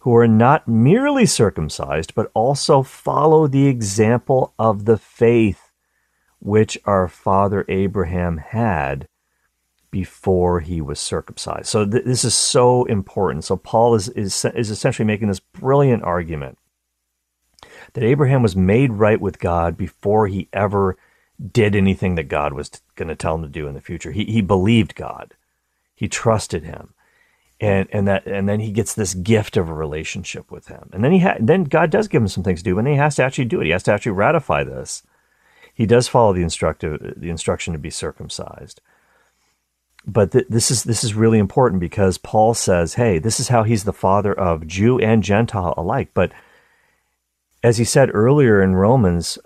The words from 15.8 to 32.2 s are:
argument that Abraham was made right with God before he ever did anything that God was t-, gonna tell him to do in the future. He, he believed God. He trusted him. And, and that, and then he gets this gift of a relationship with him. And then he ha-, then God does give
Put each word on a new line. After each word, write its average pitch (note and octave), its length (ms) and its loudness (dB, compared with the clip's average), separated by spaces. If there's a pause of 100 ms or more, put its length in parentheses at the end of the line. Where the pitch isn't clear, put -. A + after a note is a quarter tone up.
argument E2 560 -6 (1400)
that A#2+ 100 -4
Abraham C3+ 380 4
was G#2+ 120 2
made G#2 380 4
right G#2 280 2
with G2 180 -6
God E2+ 400 -2
before G#2 500 0
he F#2 240 -6
ever G2 440 0 (560)
did G#2 220 2
anything F#2+ 420 0
that D2+ 120 -6
God D2+ 240 -2
was C#2 160 -10
t-, - 120 -20 (160)
gonna D#2+ 180 -8
tell E2 200 -4
him D#2+ 80 -6
to D#2 60 -10
do D2 180 -10
in C#2+ 80 -10
the C2+ 60 -14
future. E2 320 -12
He, G2+ 140 -4
he A2 160 0
believed G2 520 2
God. - 400 -14 (600)
He - 120 -8
trusted G2+ 580 -2
him. - 300 -18 (640)
And, G2 320 0
and G2+ 160 -2
that, F#2+ 180 -2
and G2 220 -4
then G#2 120 -2
he A2 100 -6
gets G2+ 240 -4
this G2 200 -4
gift G#2 420 0
of F2+ 120 0
a D#2+ 60 -8
relationship D#2 760 -10
with - 180 -20
him. - 240 -20
And F#2+ 100 -6
then C3+ 100 2
he F#3+ 60 6
ha-, F3 220 2
then D#3 240 2
God D#3+ 260 0
does G#3 180 0
give C#3 140 0